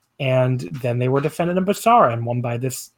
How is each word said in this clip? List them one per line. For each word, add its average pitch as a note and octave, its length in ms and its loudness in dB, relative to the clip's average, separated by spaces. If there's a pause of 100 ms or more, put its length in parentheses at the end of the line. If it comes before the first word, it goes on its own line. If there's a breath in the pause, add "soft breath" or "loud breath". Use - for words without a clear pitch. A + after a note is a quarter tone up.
(180)
And B2+ 420 2
then B2 380 -4
they B2 100 0
were C3+ 120 2
defended E3+ 360 -2
in F#3 80 0
Basara G3+ 480 4
and A#2 120 -4
won A#2+ 160 -2
by A#2+ 160 -4
this, B2+ 420 -8